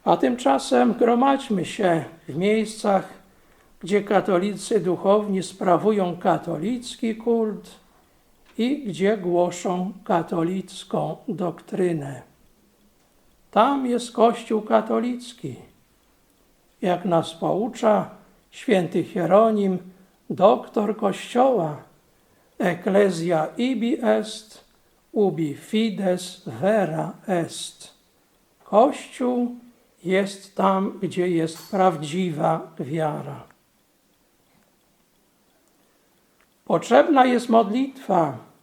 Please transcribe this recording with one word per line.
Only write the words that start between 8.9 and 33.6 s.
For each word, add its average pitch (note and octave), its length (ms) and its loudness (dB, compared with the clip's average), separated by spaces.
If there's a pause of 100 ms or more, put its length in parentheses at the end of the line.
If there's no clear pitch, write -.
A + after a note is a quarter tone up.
głoszą F3+ 760 -2 (100)
katolicką E3+ 1120 -2 (100)
doktrynę. E3+ 920 -4 (1300)
Tam C4 360 2
jest A#3+ 240 -2
Kościół A3 500 0
katolicki. A#2 920 -2 (1300)
Jak F3 240 -2
nas E3 280 0
poucza G3+ 760 0 (420)
święty F#3 520 0
Hieronim, G3 760 2 (520)
doktor G#3+ 680 2
Kościoła, G3+ 840 0 (760)
„Ecclesia F3+ 880 0 (100)
ibi A#3+ 480 -2
est, - 600 -4 (460)
ubi D#3+ 440 0
fides G3 920 -4
vera D#3+ 680 -2 (140)
est”. - 680 -6 (680)
Kościół B3 920 0 (480)
jest F#3+ 520 -2
tam, F#3+ 460 0
gdzie F3+ 280 -2
jest E3 420 -2
prawdziwa E3 1080 0
wiara. D3 640 -6 (3250)